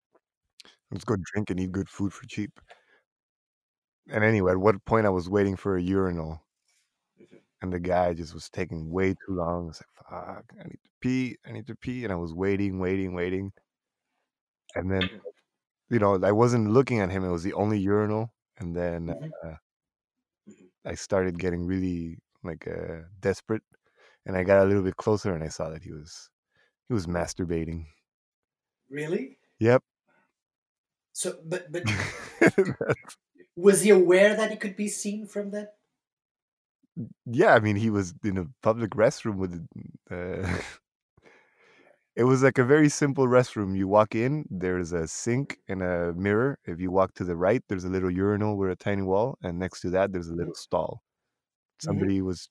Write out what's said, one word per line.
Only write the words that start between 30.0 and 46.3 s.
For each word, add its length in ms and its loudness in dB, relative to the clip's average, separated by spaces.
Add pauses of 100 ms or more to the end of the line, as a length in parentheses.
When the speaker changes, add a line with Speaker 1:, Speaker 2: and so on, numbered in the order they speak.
Speaker 2:
So, 320 -8
but, 280 -8
but 120 -6 (560)
Speaker 1:
<laughs> 560 2 (600)
Speaker 2:
was 260 6
he 80 8
aware 440 8
that 160 0
he 60 -8
could 200 -8
be 120 -4
seen 380 -8
from 260 -8
that? 240 -10 (1500)
Speaker 1:
Yeah, 280 4
I 60 8
mean, 160 2
he 140 2
was 240 0 (100)
in 140 0
a 80 -2 (160)
public 280 2
restroom 480 0
with, 280 -6 (440)
uh, 500 -6 (1200)
<laughs> 320 -20
it 80 4
was, 180 4
like, 160 6
a 60 6
very 240 6
simple 380 0
restroom. 500 2
You 120 0
walk 260 4
in, 360 -2
there's 420 -2
a 160 -2
sink 500 -4 (100)
and 140 -4
a 320 -2
mirror. 500 0